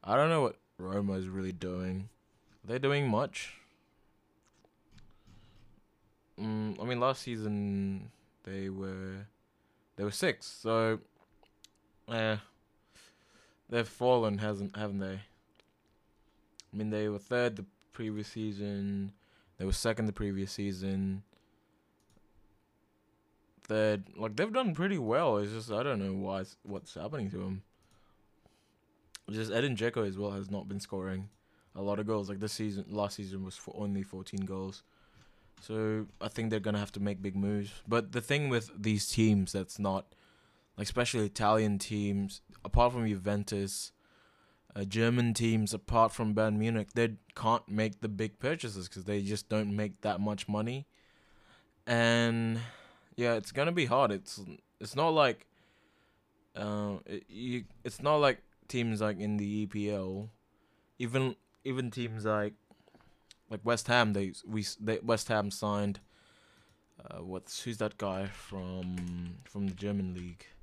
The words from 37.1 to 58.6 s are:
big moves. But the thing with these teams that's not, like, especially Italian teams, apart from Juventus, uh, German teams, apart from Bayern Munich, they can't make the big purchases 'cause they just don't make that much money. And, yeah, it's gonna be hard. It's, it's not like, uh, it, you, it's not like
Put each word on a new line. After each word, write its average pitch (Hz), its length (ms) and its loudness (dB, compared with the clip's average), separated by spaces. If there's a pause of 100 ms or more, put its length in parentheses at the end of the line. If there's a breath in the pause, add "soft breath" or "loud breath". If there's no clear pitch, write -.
big 98 160 -2
moves. 101 340 0 (160)
But 107 240 2
the 117 80 0
thing 143 300 0
with 117 280 0
these 104 300 2
teams 104 460 6
that's 95 260 -4
not, 98 340 0 (640 soft breath)
like, 107 80 -2
especially 120 400 2
Italian 104 540 4
teams, 101 600 -2 (240)
apart 123 260 6
from 120 160 0
Juventus, 101 840 -2 (840 soft breath)
uh, 101 80 -2
German 113 500 4
teams, 113 400 4
apart 113 380 6
from 110 240 0
Bayern 107 220 4
Munich, 110 360 0
they 117 220 4 (200)
can't 113 340 2
make 107 320 0
the 107 80 -2
big 104 280 -2
purchases 113 520 -2
'cause 92 160 -10
they 104 180 0
just 101 240 -2
don't 107 260 0
make 104 280 -2
that 101 180 0
much 104 300 -2
money. 117 360 -2 (1040 soft breath)
And, 117 720 4 (560 loud breath)
yeah, 120 200 2
it's 107 180 -6
gonna 147 180 0
be 175 140 2
hard. 127 260 4
It's, 98 300 -6 (400)
it's 107 140 -8
not 160 160 4
like, 143 360 4 (1080 soft breath)
uh, 104 500 -2
it, 95 240 -8
you, 123 340 -4 (220)
it's - 160 -8
not 147 160 6
like 143 260 4 (240)